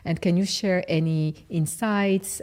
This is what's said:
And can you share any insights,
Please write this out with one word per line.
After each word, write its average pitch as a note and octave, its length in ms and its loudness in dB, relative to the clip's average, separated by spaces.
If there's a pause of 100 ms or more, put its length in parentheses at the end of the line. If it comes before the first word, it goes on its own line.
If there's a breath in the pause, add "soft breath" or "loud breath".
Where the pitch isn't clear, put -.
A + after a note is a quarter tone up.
And E3 160 -2
can F3 160 2
you G3 80 2
share F#3 420 0
any D#3+ 640 0
insights, G3 920 0